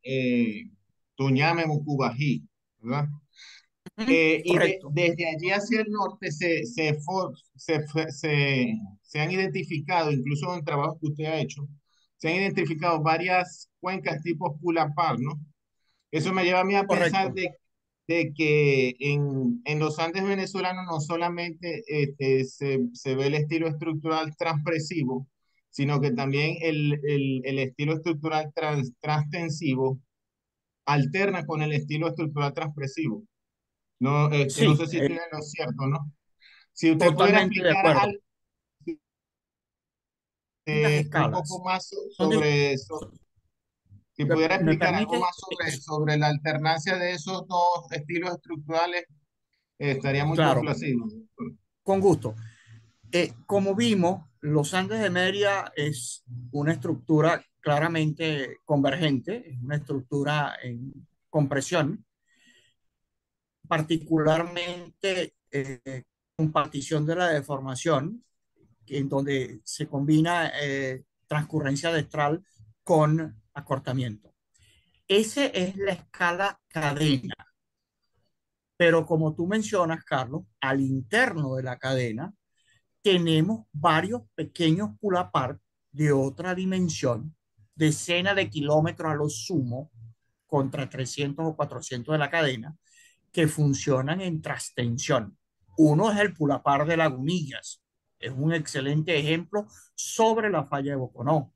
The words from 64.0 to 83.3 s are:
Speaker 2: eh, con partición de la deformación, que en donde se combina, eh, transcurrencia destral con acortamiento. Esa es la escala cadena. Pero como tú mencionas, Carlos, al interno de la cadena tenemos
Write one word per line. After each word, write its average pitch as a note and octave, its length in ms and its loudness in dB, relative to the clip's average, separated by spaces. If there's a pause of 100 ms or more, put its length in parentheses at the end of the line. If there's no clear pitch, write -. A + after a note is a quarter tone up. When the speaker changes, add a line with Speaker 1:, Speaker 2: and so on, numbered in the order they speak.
Speaker 2:
eh, C3+ 520 -8 (320)
con D#3 160 0
partición D3+ 540 -2
de E3 100 0
la F3+ 140 2
deformación, C#3+ 920 -2 (600)
que C3+ 140 -6
en C3+ 100 -2
donde C#3 540 -2
se - 240 -8
combina, D#3 640 2 (100)
eh, C#3 420 -4 (240)
transcurrencia D3+ 640 -2
destral D3+ 540 0 (380)
con D#3 580 4 (120)
acortamiento. B2+ 800 -6 (720)
Esa A3 400 2
es F#3 300 -2
la G3 160 -2
escala F3+ 760 -2
cadena. D3 640 0 (1400)
Pero E3 280 6
como D#3+ 300 2
tú F3 120 -2
mencionas, F#3+ 560 0
Carlos, C3+ 400 -4 (180)
al C3+ 200 2
interno C3+ 720 0
de C3 80 -4
la B2+ 140 -8
cadena C3 560 -4 (680)
tenemos F3 680 2